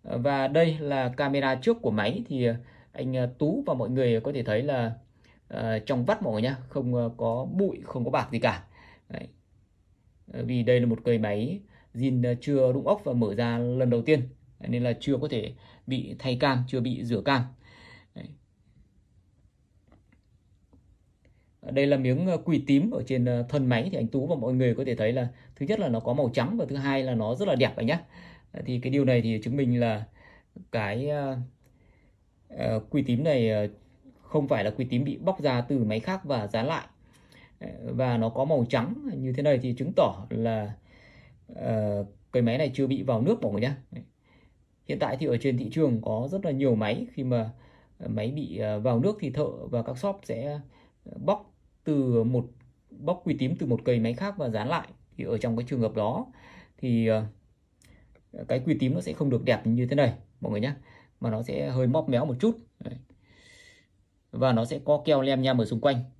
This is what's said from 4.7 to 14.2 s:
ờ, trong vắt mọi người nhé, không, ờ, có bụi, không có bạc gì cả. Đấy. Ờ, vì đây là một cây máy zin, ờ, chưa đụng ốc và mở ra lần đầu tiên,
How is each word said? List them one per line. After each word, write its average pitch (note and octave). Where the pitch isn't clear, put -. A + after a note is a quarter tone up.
ờ, A2+
trong B2
vắt G#3
mọi C3
người G#2+
nhé, B2+
không, B2+
ờ, A#2+
có A#2
bụi, F#3
không B2
có C3+
bạc C#3+
gì A#2
cả. G#2
Đấy. -
Ờ, B2
vì B2
đây B2
là B2
một A2+
cây A#2
máy A2
zin, B2+
ờ, B2
chưa C3
đụng C#3
ốc C3
và C#3
mở A2+
ra A#2
lần B2
đầu A#2
tiên, C3+